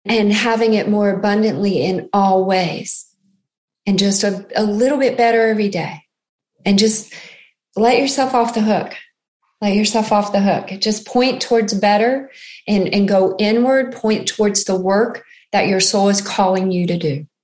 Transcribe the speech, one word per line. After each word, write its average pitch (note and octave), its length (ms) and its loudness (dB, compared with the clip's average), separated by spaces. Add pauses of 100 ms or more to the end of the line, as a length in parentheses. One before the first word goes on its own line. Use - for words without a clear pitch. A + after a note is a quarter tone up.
and G#3+ 260 2
having A3+ 420 0
it G#3 140 0
more G#3 220 0
abundantly G3+ 760 0
in F#3 300 -4
all F#3+ 320 2
ways. - 600 -4 (800)
And G3 140 0
just G3 240 0
a, G3 320 -4
a G#3+ 80 0
little A#3 360 0
bit C4+ 180 0
better A#3 320 2
every G#3+ 200 0
day. D#3+ 340 -8 (640)
And G3 140 4
just A3 340 0 (600)
let A3+ 240 2
yourself C4+ 340 -2
off A#3 200 0
the A3 80 -2
hook. G#3+ 340 -2 (640)
Let G#3 160 0
yourself G#3+ 360 0
off G#3 200 0
the G3+ 100 0
hook. G3 380 -2
Just G#3+ 280 -4
point B3+ 340 0
towards A#3 320 0
better G#3+ 580 2 (360)
and, G3 260 0
and G3+ 140 2
go F#3+ 320 2
inward, B3 540 2
point - 340 -2
towards G3+ 380 0
the F#3+ 140 -2
work G3+ 460 0 (260)
that G3 160 0
your F#3+ 120 0
soul G3 300 2
is G3+ 120 0
calling F#3+ 500 0
you F3+ 160 -2
to F3 100 -2
do. D3+ 280 -4 (180)